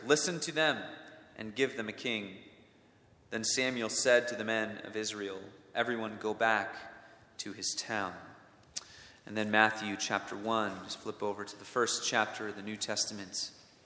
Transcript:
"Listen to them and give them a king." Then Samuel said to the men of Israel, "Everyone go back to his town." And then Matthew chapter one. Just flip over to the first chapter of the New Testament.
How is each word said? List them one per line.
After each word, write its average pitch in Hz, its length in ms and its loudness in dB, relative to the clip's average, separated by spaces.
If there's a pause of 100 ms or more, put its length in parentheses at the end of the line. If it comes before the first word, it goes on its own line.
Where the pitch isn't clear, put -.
"Listen 151 360 4
to 170 100 -2
them 147 320 2 (540)
and 110 180 -8
give 127 220 2
them 110 120 -4
a 107 40 -4
king." 104 460 -4 (920)
Then 113 140 -2
Samuel 127 440 2
said 120 400 6
to - 60 -2
the 107 100 -4
men 110 340 0
of 104 180 -10
Israel, 104 440 -4 (340)
"Everyone 113 440 0
go 107 160 0
back 107 400 4 (640)
to 101 140 -8
his 98 220 -4
town." 98 400 -2 (1120)
And 107 100 -8
then 107 140 0
Matthew 107 460 4
chapter - 380 -2
one. 104 500 -2
Just - 140 -10
flip - 240 -8
over 101 220 -4
to - 120 -12
the - 80 -16
first - 400 2
chapter 110 440 2
of 101 80 -8
the 98 60 -10
New 107 140 -6
Testament. 101 760 -4 (340)